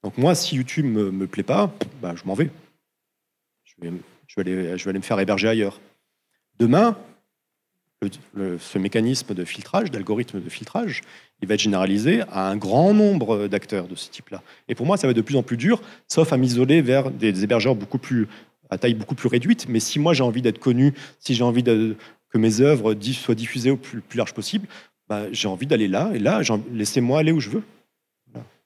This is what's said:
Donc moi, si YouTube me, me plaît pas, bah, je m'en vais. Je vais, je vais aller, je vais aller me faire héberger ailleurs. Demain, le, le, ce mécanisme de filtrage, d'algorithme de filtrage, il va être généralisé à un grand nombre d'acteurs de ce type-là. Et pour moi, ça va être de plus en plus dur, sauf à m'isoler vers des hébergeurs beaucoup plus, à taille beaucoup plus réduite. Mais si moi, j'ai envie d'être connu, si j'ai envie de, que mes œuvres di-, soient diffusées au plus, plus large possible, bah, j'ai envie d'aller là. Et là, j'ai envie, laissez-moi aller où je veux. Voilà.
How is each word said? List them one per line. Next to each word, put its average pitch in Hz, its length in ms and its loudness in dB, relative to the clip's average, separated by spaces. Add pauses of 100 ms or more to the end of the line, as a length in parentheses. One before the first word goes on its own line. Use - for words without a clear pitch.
Donc 101 160 -8
moi, 156 160 4
si - 200 -4
YouTube 131 300 -2
me, 107 260 0
me 95 160 -4
plaît 95 160 -6
pas, 190 320 0 (280)
bah, 90 120 -8
je 90 140 -12
m'en 95 60 -4
vais. 143 160 -2 (1120)
Je - 160 -20
vais, 85 120 -10 (340)
je - 120 -20
vais 98 40 -2
aller, 90 340 -4
je - 80 -10
vais 98 60 -4
aller 95 80 -4
me 98 40 -6
faire 107 160 -2
héberger 98 300 2
ailleurs. 107 320 0 (760)
Demain, 180 400 4 (1040)
le, 101 80 -4 (240)
le, 95 240 -6
ce - 180 -12
mécanisme 113 560 -2
de 90 140 -6
filtrage, 190 440 -4
d'algorithme 107 520 -6
de 87 80 -12
filtrage, - 500 -6 (400)
il 95 80 -8
va 107 60 2
être 101 60 0
généralisé 104 600 2 (100)
à 95 200 -2
un 101 80 -4
grand 123 340 4
nombre 127 560 2
d'acteurs 95 400 -4
de 92 60 -12
ce - 160 -14
type-là. - 320 -18 (260)
Et 123 60 -4
pour 123 100 -6
moi, 185 140 2
ça - 80 0
va 127 60 4
être 113 40 4
de 113 60 2
plus 139 140 -2
en 123 60 2
plus 120 140 -4
dur, 156 240 0 (260)
sauf 160 280 2
à - 20 2
m'isoler 131 460 4
vers 131 280 2
des 107 340 0
hébergeurs 117 320 2
beaucoup 101 200 -6
plus, 113 320 -2 (400)
à 95 80 -6
taille 120 160 0
beaucoup 110 220 -4
plus 120 160 -2
réduite. 131 400 0
Mais 113 100 2
si - 180 -4
moi, 160 140 4
j'ai 135 100 2
envie 123 200 0
d'être 113 160 0
connu, 131 340 4 (260)
si - 160 -2
j'ai 120 100 2
envie 120 180 2
de, 110 340 2 (320)
que - 80 -4
mes 110 240 4
œuvres 127 320 4
di-, 107 220 -4
soient 120 200 0
diffusées 117 360 -2
au 139 80 2
plus, - 240 -12
plus - 160 -8
large - 160 -4
possible, 196 340 -6 (380)
bah, 104 260 -6
j'ai 110 160 -4
envie 95 180 -4
d'aller 113 200 2
là. 127 280 0
Et - 40 -2
là, 170 220 2
j'ai 117 140 0
envie, 107 180 -2
laissez-moi 120 460 0
aller 160 120 4
où 165 80 2
je 110 120 -4
veux. 214 120 -4 (720)
Voilà. 120 140 -16 (200)